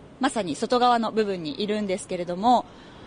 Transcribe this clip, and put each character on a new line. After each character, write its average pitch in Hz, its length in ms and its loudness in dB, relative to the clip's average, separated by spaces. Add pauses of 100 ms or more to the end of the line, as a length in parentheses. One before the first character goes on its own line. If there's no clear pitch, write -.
(200)
ま 269 100 2
さ 220 120 -2
に 160 120 -4
外 247 240 0
側 240 200 4
の 220 120 -2
部 214 140 0
分 190 180 -4
に 151 200 -6
い 208 40 -2
る 208 160 -2
ん 208 40 -4
で 185 120 -2
す - 80 -14
け 185 120 -6
れ 175 60 -6
ど 175 120 -4
も、 226 280 4 (420)